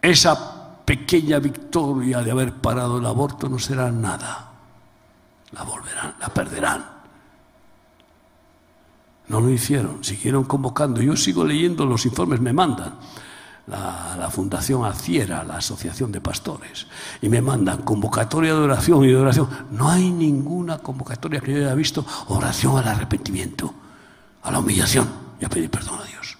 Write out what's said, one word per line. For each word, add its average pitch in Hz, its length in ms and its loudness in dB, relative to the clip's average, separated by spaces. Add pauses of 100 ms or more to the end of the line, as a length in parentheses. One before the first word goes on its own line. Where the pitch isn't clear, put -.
esa - 840 2
pequeña 151 560 2
victoria 135 800 -2
de 113 80 -2
haber 127 240 0
parado 123 440 0
el 120 60 -2
aborto 135 460 -2
no 127 80 -4
será 127 320 -2
nada. - 600 -6 (1000)
La - 100 -14
volverán, - 560 -10
la - 100 -8
perderán. - 580 -4 (2500)
No 107 120 2
lo 123 100 4
hicieron, 120 540 0
siguieron 131 400 0
convocando. 131 580 0
Yo 143 140 4
sigo - 280 2
leyendo 156 400 2
los 123 220 2
informes, 131 340 0
me 123 140 0
mandan. 156 400 0 (720)
La, 90 500 -8
la 87 140 -4
Fundación 98 540 0
Aciera, 101 580 -2
la 76 140 -8
Asociación - 560 -6
de 101 80 -8
Pastores, - 680 -8 (340)
y 107 80 0
me 117 140 4
mandan 117 400 0
convocatoria 117 720 0
de 156 60 4
oración 143 420 6
y 135 60 8
de 131 80 8
oración. 135 320 4 (240)
No 127 180 2
hay 180 220 4
ninguna 160 680 0
convocatoria 131 600 -6
que 135 120 -4
yo 143 60 0
haya 139 160 2
visto, 147 320 0 (220)
oración 131 500 2
al 120 80 2
arrepentimiento, - 880 -2 (720)
a - 80 -4
la 131 80 0
humillación - 480 2 (320)
y - 40 -4
a - 40 -4
pedir - 200 -2
perdón - 300 -8
a - 60 -12
Dios. - 360 -14